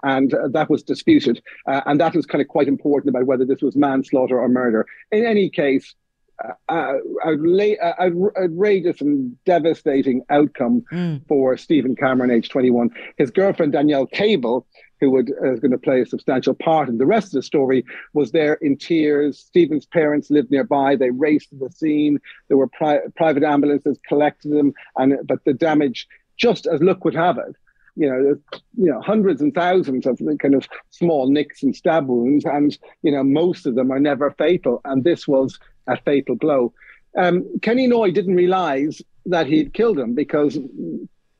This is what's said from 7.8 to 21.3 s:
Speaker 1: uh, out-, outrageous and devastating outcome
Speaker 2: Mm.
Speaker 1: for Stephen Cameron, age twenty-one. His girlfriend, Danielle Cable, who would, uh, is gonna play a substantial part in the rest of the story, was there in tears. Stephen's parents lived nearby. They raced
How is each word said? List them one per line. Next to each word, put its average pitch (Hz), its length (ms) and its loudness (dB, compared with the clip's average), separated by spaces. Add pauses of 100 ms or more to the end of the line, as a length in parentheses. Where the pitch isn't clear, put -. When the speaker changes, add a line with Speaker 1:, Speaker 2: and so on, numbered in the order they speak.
Speaker 1:
uh, - 160 -2
out-, 180 420 0
outrageous 180 600 0
and 139 440 -2
devastating 143 840 0
outcome 127 600 0
Speaker 2:
Mm. 165 340 -4
Speaker 1:
for 131 300 2
Stephen 131 400 0
Cameron, 127 340 0
age 117 180 0
twenty-one. 123 420 0 (260)
His 139 160 -2
girlfriend, 185 400 0
Danielle 147 340 0
Cable, 135 640 -2 (320)
who 139 100 2
would, 131 220 2 (100)
uh, 139 100 0
is 120 60 -4
gonna 127 200 0
play 131 220 0
a 120 60 0
substantial 127 480 -2
part 156 340 0
in 117 100 -4
the 127 60 2
rest 190 300 0
of 139 60 0
the - 20 -4
story, 131 420 0 (280)
was 143 180 0
there 147 240 2
in 139 220 -2
tears. 147 640 0
Stephen's 156 460 0
parents 147 440 0
lived 147 220 2
nearby. 139 420 2
They 127 160 2
raced 147 400 0